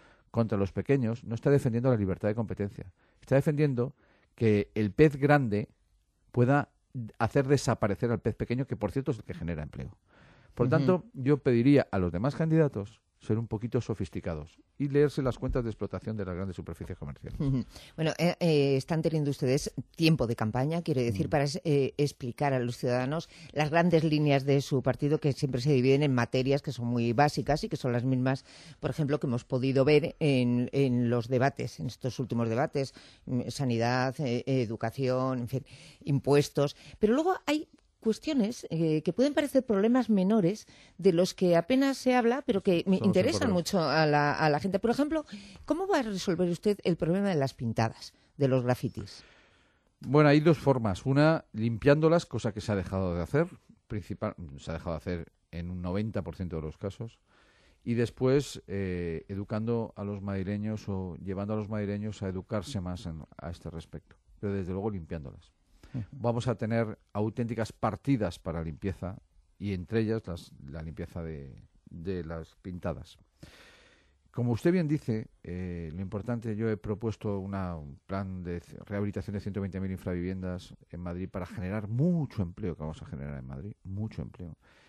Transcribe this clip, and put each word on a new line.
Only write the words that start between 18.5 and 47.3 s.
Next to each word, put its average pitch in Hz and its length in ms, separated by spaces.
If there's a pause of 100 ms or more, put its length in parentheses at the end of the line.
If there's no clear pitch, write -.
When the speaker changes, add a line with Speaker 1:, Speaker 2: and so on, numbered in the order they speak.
Speaker 2:
están 156 240
teniendo 151 300
ustedes 135 420 (240)
tiempo 156 300
de 113 100
campaña, 131 460
quiero 135 180
decir, 120 260
Speaker 1:
Mm. 92 40
Speaker 2:
para 143 140
es-, 143 200
eh, 143 320
explicar 139 560
a 131 80
los 120 160
ciudadanos 127 540 (220)
las 147 180
grandes 165 340
líneas 151 400
de 139 160
su 135 220
partido, 143 360
que 143 140
siempre 127 300
se 147 100
dividen 135 300
en 143 120
materias 131 460
que 147 120
son 120 140
muy 117 280
básicas 143 500
y 214 60
que 151 60
son 123 160
las 120 120
mismas, 131 400 (360)
por 151 100
ejemplo, 147 280
que 160 80
hemos 120 180
podido 131 420
ver 147 340
en, 123 520
en 123 360
los 117 200
debates, 127 520
en 151 60
estos - 340
últimos 117 300
debates, 135 440 (300)
mm, 123 240
sanidad, 123 680
eh, 120 280
educación, 127 960
en 120 80
fin, 131 160 (400)
impuestos. 143 720 (220)
Pero 214 160
luego 320 200 (120)
hay 302 200 (320)
cuestiones, 226 720
eh, 160 320
que 180 100
pueden 269 220
parecer 269 320
problemas 226 420
menores 202 600 (280)
de 180 160
los 175 220
que 175 220
apenas 262 400
se 254 180
habla, 247 320
pero 196 160
que 175 240
me 185 120
Speaker 1:
Son 190 80
Speaker 2:
interesan 196 320
Speaker 1:
siempre 247 140
Speaker 2:
mucho 180 280
a 156 260
la, 147 260
a 156 160
la 147 120
gente. 190 180
Por 226 120
ejemplo, 294 340 (400)
¿cómo 359 240
va 381 100
a 269 40
resolver 185 460
usted 202 360
el 170 120
problema 196 340